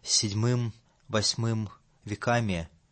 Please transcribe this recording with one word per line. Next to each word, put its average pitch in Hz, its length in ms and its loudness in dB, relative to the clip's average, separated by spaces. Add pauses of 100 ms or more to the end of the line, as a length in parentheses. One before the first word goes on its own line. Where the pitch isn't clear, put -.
седьмым, 113 720 0 (340)
восьмым 110 640 0 (340)
веками 104 640 0 (220)